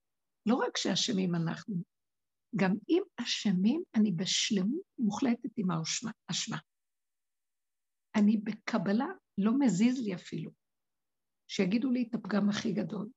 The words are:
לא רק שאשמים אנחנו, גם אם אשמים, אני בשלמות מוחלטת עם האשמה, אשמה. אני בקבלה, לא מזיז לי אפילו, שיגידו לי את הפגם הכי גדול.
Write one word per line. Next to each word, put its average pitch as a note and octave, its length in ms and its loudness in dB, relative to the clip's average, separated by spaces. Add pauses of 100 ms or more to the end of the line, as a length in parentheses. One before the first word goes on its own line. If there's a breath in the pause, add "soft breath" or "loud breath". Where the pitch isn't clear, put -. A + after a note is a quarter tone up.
(460)
לא A3 100 4
רק A#4+ 220 -2
שאשמים F#3 580 -2
אנחנו, E3 400 -4 (800)
גם F#3+ 160 2 (180)
אם F4+ 140 4 (180)
אשמים, A3 640 0 (120)
אני G#3+ 160 4
בשלמות G3 720 0 (140)
מוחלטת A#3 580 0
עם F3+ 140 0
האשמה, E3 400 -4 (200)
אשמה. - 260 -4 (1600)
אני G#3+ 220 6
בקבלה, G#3 720 -2 (300)
לא G3+ 220 2
מזיז B3 400 4
לי G#3 160 -4
אפילו, - 360 -10 (960)
שיגידו A3 440 0
לי B3 180 0
את - 60 -8
הפגם G3+ 340 0
הכי G#3 240 -2
גדול. F#3+ 440 -2